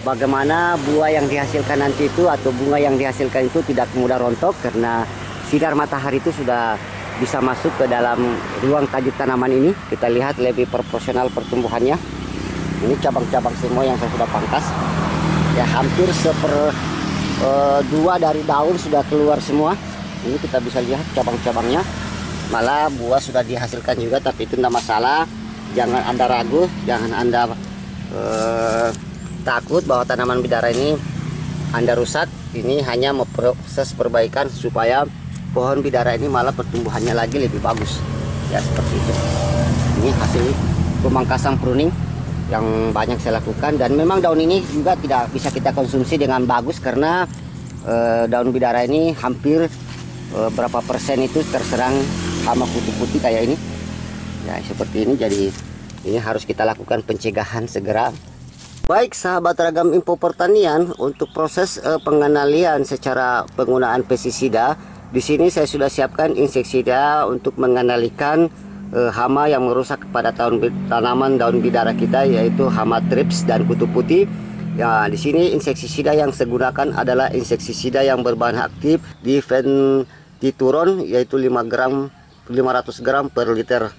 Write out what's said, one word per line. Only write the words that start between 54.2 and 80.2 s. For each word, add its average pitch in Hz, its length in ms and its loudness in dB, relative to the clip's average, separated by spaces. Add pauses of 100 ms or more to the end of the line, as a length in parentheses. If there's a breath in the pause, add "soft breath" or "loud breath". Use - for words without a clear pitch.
Ya, 87 160 -6
seperti 104 440 -4
ini. 123 120 2
Jadi 101 320 0 (560)
ini 101 160 -2
harus 110 240 -4
kita - 160 -4
lakukan 110 400 0
pencegahan 110 640 -4
segera. 107 480 -2 (720)
Baik, 208 320 2
sahabat 175 400 0
Ragam 170 400 2
Info 175 160 2
Pertanian, 175 880 2
untuk - 320 -4
proses, 160 480 -2
eh, 156 200 0
pengenalian 147 840 4
secara 123 680 0
penggunaan 127 480 2
pestisida, 123 760 0 (360 loud breath)
di 127 80 0
sini 151 320 2
saya 151 160 2
sudah 143 200 0
siapkan 147 440 0
inseksida 131 960 2
untuk 127 320 -4
mengenalikan, 123 880 2 (400 loud breath)
eh, 120 240 2
hama 131 320 2
yang 131 240 2
merusak 123 400 -2
kepada 117 240 0
tahun 120 240 2
bi-, 113 160 2 (160)
tanaman 127 480 2
daun 120 240 4
bidara 117 320 2
kita, 131 320 2
yaitu 113 440 2
hama 110 280 0 (120)
trips - 360 0
dan 110 240 2
kutu 117 200 2
putih. 156 360 4 (480 loud breath)
Ya, 110 320 2
di 104 120 -2
sini 160 360 2
insektisida 147 640 -2
yang 143 160 2
saya 123 160 -2
gunakan 131 480 0
adalah 127 320 2
insektisida 120 720 -2
yang 131 240 2
berbahan 117 320 0
aktif 143 440 0 (200 loud breath)
difenitron, 135 1800 2